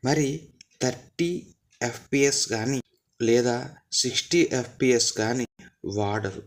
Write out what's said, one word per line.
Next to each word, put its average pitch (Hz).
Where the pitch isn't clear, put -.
మరి 143
థర్టీ 131
ఎఫ్పిఎస్ 139
కానీ 120
లేదా 120
సిక్స్టీ -
ఎఫ్పిఎస్ 123
కానీ 117
వాడరు. 104